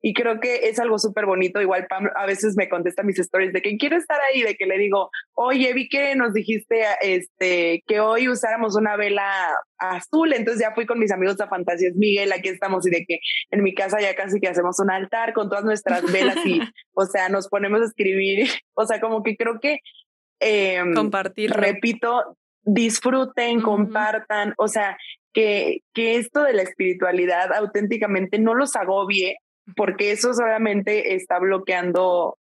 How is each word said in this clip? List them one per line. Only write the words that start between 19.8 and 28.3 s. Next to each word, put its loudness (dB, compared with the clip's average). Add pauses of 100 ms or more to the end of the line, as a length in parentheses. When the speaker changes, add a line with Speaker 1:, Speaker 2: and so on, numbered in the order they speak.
Speaker 1:
em, 2
Speaker 2:
Compartirlo. 0
Speaker 1:
repito, 0 (260)
disfruten, 0
Speaker 2:
Ujú. 0
Speaker 1:
compartan, 0
o 0
sea, -2 (380)
que, 2 (160)
que 0
esto 0
de 4
la 4
espiritualidad 0
auténticamente -2